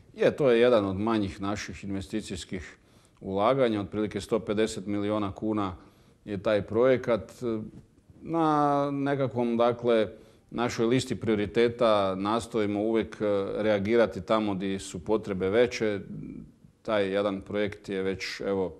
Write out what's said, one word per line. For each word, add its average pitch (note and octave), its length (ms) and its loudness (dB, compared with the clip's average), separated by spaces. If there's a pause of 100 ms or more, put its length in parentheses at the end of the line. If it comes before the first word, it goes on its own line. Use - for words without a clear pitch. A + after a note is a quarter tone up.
(140)
Je, E3+ 220 2
to C#3 140 4
je A#2 100 6
jedan A#2 260 6
od F#2+ 100 -2
manjih G#2 440 -2
naših G2+ 440 -8
investicijskih G2 920 -8 (420)
ulaganja, G#2+ 600 2
otprilike G#2 400 -4
sto A2+ 180 0
pedeset G#2+ 480 -2
milijuna G#2 460 -2
kuna G#2+ 440 -4 (480)
je G2+ 180 -6
taj G#2+ 200 2
projekat. A#2+ 720 2 (920)
Na D3 680 0
nekakvom, C3+ 640 -2
dakle, A#2 520 2 (420)
našoj A#2 360 0
listi A#2+ 340 0
prioriteta G#2+ 920 2
nastojimo G#2 640 -2
uvijek, A2 400 0
e, A2 40 0 (380)
reagirati G#2 580 2
tamo G#2+ 340 0
di F#2+ 240 -4
su - 260 -12
potrebe G2 460 -2
veće. A2 500 2 (800)
Taj G2+ 300 0
jedan G2+ 280 0
projekt G2+ 480 -4
je F#2+ 140 -4
već, F#2+ 380 -6
evo, F#2+ 400 -2